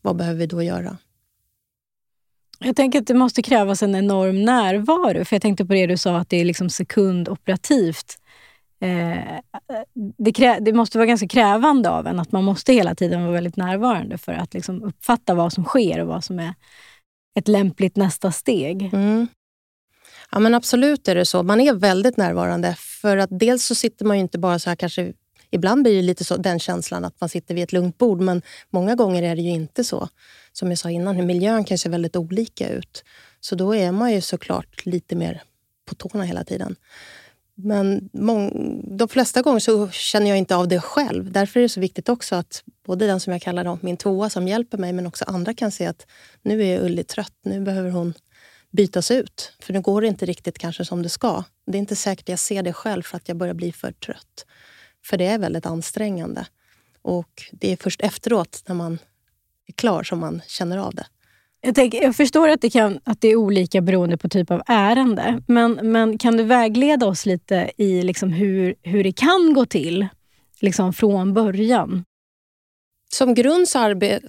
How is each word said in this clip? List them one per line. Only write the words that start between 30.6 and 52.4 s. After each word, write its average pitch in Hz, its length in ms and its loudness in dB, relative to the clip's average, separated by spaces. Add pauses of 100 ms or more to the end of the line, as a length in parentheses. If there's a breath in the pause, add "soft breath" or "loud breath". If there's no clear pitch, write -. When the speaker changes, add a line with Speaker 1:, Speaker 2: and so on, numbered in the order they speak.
Speaker 1:
jag 175 80 -2
sa 170 120 -8
innan, 175 260 -4
hur 180 100 -2
miljön 190 380 0
kan 185 140 -2
se 175 120 -4
väldigt 170 260 -4
olika 185 540 -4
ut. - 340 -12 (360 soft breath)
Så - 160 -8
då 190 200 0
är 180 160 0
man 226 200 0
ju 202 100 0
såklart - 640 -8
lite 175 300 -4
mer 165 280 -6 (420)
på - 100 -12
tårna 196 280 -8
hela 175 200 -6
tiden. 185 320 -8 (800 loud breath)
Men 196 560 -2
mång-, 208 840 -4
de 220 100 0
flesta 254 340 0
gånger 247 180 4
så 208 300 2
känner - 400 0
jag 196 80 2
inte 185 180 0
av 180 120 2
det 175 140 2
själv. 190 500 -4
Därför 202 280 0
är - 20 6
det 240 80 4
så 202 100 -8
viktigt 185 300 -4
också 240 260 -2
att - 280 -6 (220)
både 185 220 0
den 190 120 0
som 180 140 -6
jag 175 80 -6
kallar 180 220 -4
då, 175 180 -6
min 175 160 -6
tvåa 202 320 -2
som 185 180 -4
hjälper 220 300 -4
mig, 180 160 -4
men 180 140 -4
också - 200 -8
andra 185 260 -4
kan 220 180 -4
se 180 140 -6
att - 220 -10 (340 soft breath)
nu 208 240 0
är 185 200 0
Ulli 170 180 -2
trött, - 380 -10
nu 196 200 -6
behöver 190 280 -4
hon 175 240 -4 (580 soft breath)
bytas 180 400 0
ut. - 480 -4
För - 140 -10
nu 190 80 -2
går 202 200 0
det 220 60 2
inte 196 180 -2
riktigt 170 320 -8
kanske 170 280 -8
som 175 180 -6
det 170 60 -6
ska. 185 340 -2 (240)
Det 196 100 -4
är - 20 -2
inte 202 160 -4
säkert 196 340 -6
jag 180 100 -4
ser 196 240 -4